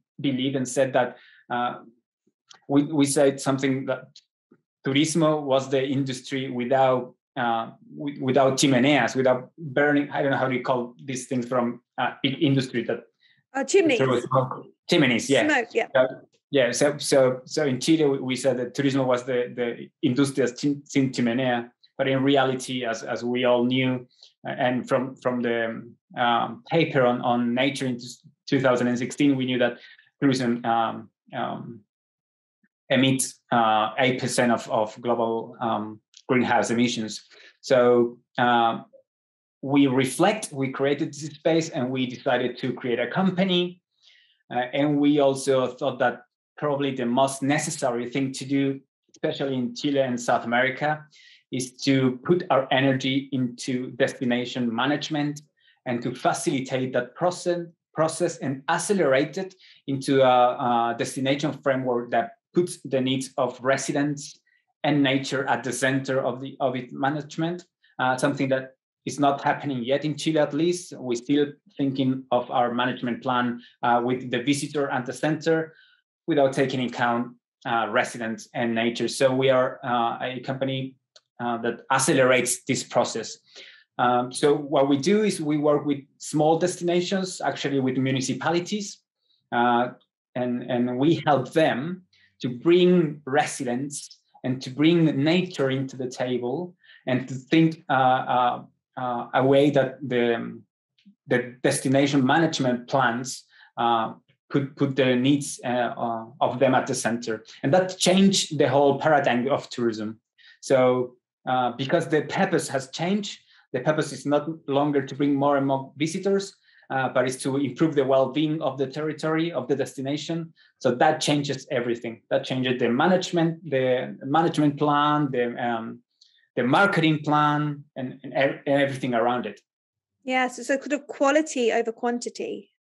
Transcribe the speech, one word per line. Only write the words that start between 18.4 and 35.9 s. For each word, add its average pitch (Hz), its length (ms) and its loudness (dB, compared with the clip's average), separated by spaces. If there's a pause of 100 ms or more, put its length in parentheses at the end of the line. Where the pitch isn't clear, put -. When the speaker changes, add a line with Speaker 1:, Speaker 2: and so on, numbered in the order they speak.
Speaker 1:
that 120 180 -6
turismo 135 300 2
was 123 180 2
the, 123 320 -2
the 120 340 -6 (120)
industria 139 460 2
sin, 143 380 -4
sin 131 260 0
chimenea, 120 580 0 (280)
but 135 100 0
in 135 160 0
reality, 131 600 2
as, 113 180 -4
as 117 200 -6
we 123 220 -2
all 123 200 4
knew, 127 420 0 (400)
uh, 131 100 -6
and 127 300 0
from, 135 280 -2
from 123 260 -2
the, 117 420 -2 (340)
um, 117 520 0
paper 151 360 2
on, 123 160 2
on 120 320 0
Nature 135 340 0
in 120 120 -4 (480)
two 139 140 2
thousand 123 260 2
and 120 100 0
sixteen, 139 380 2
we 131 100 -2
knew 127 140 0
that 120 180 0 (440)
tourism, 120 440 2
um, 113 440 -2 (260)
um, 120 460 -8 (1080)
emits, 131 520 2 (100)
uh, 110 480 4
eight 127 200 2
percent 120 320 0
of, 110 180 -2
of 113 320 -2
global, 117 580 -2
um, 107 400 -4 (280)